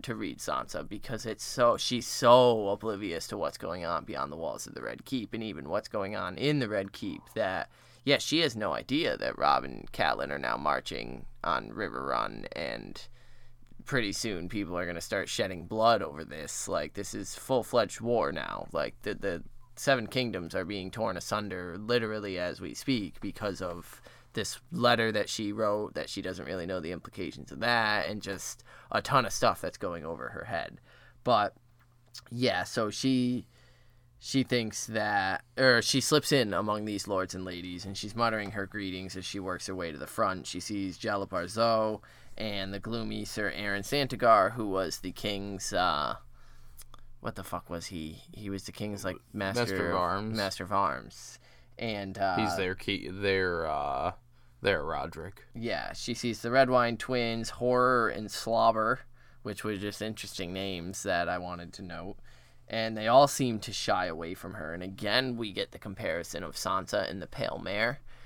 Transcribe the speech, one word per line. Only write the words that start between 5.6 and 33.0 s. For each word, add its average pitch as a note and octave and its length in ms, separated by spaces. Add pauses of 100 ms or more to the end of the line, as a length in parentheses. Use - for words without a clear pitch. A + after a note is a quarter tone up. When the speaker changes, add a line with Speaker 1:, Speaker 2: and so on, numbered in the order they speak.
Speaker 1:
what's G2 200
going G#2 280
on F#2 220
in D3 200
the A#2+ 100
Red G2 240
Keep - 300 (120)
that, F#2 360 (340)
yeah, C#3 140
she D#3 220
has C3 160
no G#2 160
idea A2+ 460
that - 200
Robb C2+ 260
and C2 280
Catelyn C#2 380
are C#2+ 80
now A#1+ 180
marching C2 680 (200)
on A#1+ 280
River C2 340
Run, A1 460
and A1+ 480 (840)
pretty A2 280
soon F#2 360
people F#2 300
are F2+ 80
gonna E2+ 160
start G2+ 260
shedding F#2 380
blood A2 360
over D2+ 220
this. - 440
Like, D#2 260
this G2 200
is G2+ 200
full-fledged A#2 680
war A2 320
now. G1+ 400
Like, C#2 300
the, G#2 120
the F2+ 280 (360)
Seven B2 280
Kingdoms F#2+ 480
are F#2 100
being F#2+ 260
torn G#2+ 280
asunder F2+ 600
literally G#2+ 600
as F2+ 240
we D2 100
speak A2+ 480
because G2+ 400
of F2 400 (320)
this - 260 (140)
letter A#2 400
that G#2 160
she G#2 240
wrote G#2+ 420
that - 140
she G2 140
doesn't F#2 240
really F2 180
know F#2 160
the E2+ 120
implications - 600
of C#2 80
that, G#2+ 480
and G#2 140
just - 420 (260)
a G#2+ 120
ton C3 240
of - 60
stuff G#2+ 280
that's - 180
going E2+ 260
over D#2 260
her D#2+ 140
head. - 360 (440)
But, G#2+ 300 (760)
yeah, A#2 340
so G#2+ 260
she, B2 560 (720)